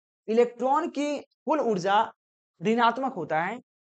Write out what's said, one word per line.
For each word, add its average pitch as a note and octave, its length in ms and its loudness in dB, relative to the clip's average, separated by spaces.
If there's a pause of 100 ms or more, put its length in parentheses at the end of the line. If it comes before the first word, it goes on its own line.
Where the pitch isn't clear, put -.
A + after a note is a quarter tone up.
(280)
इलेक्ट्रॉन A#3+ 600 2
की C#4+ 300 -4
कुल - 420 -4
ऊर्जा G#3 520 0 (500)
ऋणात्मक A#3 520 0
होता D#3 280 -2
है A3 180 -6 (280)